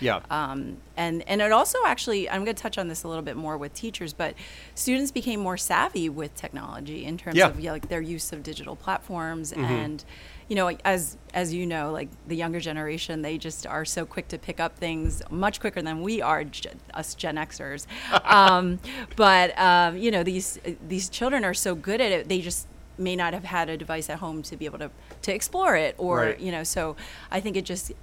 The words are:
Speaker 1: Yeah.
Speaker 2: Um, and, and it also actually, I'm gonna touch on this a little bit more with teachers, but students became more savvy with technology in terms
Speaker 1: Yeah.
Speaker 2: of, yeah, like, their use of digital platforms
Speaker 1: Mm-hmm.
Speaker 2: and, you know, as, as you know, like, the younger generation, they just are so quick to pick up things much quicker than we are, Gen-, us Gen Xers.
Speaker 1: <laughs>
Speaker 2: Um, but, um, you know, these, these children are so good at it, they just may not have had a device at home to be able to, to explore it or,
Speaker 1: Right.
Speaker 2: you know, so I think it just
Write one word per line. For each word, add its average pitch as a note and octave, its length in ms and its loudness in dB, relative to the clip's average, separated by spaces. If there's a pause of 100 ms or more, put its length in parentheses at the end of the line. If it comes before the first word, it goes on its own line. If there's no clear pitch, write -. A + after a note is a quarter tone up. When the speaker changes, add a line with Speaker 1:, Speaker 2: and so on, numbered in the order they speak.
Speaker 1:
Yeah. A2+ 180 2 (100)
Speaker 2:
Um, C#3 480 -4 (200)
and, E3 320 -2
and G3+ 120 2
it G#3+ 100 4
also D#4+ 340 6
actually, A#3 440 0
I'm F#3+ 120 -2
gonna A3 140 -2
touch - 220 -6
on F#3 100 -2
this D#3+ 160 -8
a F3 40 -8
little D#3+ 160 -6
bit C3+ 140 -6
more D#3 200 -4
with C#3+ 160 -8
teachers, G3 400 -8
but - 200 -4 (400)
students C4+ 380 0
became A#3 280 -2
more F#3+ 180 -2
savvy F3+ 520 2
with D3 260 -8
technology - 720 -10
in D#3+ 120 -6
terms E3 200 -2
Speaker 1:
Yeah. F3+ 100 10
Speaker 2:
of, D#3 120 -2
yeah, D#3+ 120 -4
like, D#3 180 -8
their E3 120 -4
use D#3+ 320 -6
of D3 100 -12
digital D#3 320 -10
platforms E3 800 -6
Speaker 1:
Mm-hmm. C3+ 100 -2
Speaker 2:
and, A2+ 420 -2 (420)
you G#3+ 80 -4
know, F#3 140 4 (160)
as, F3+ 320 2 (160)
as F3 220 0
you F3+ 100 -4
know, D#3 260 -2
like, D#3 160 -6 (200)
the E3 80 -4
younger E3 240 -2
generation, D#3 640 -4
they D#3 160 -4
just - 260 -8
are D#3 180 2
so E3 220 -2
quick - 220 -6
to E3 100 -6
pick - 220 -8
up E3 180 0
things E3 540 0
much F#3+ 280 0
quicker F#3+ 220 -2
than D#3+ 220 -4
we G#3+ 180 0
are, D3+ 220 2
Gen-, - 360 -8 (140)
us - 220 -8
Gen D#3+ 220 -4
Xers. D3 500 -8 (240)
Speaker 1:
<laughs> G3 140 6
Speaker 2:
Um, F#3 540 10 (360)
but, F#3+ 420 8
um, F3 400 8
you A3+ 140 2
know, F#3+ 100 2
these, F#3 380 -2 (280)
these F#3 220 -4
children B3+ 340 0
are G3 120 0
so F#3 180 0
good F#3+ 280 -2
at A3+ 100 4
it, E3 180 0
they F#3 120 2
just E3+ 260 -6 (300)
may F#3 180 -2
not F3 180 0
have F3+ 100 -8
had F3 260 -2
a D#3+ 60 -4
device D#3+ 340 -6
at D3+ 100 -6
home D#3 240 -6
to - 120 -12
be D3+ 100 -8
able D3 140 -8
to, D3 100 -8 (340)
to G3 100 -2
explore E4 420 2
it D#3 220 2
or, F3+ 220 2
Speaker 1:
Right. A2 200 2
Speaker 2:
you F#3 120 -4
know, D#3+ 120 -4
so D#3+ 320 -2 (360)
I F#3+ 100 0
think F#3+ 160 -4
it F3+ 80 -2
just F3+ 260 -6 (120)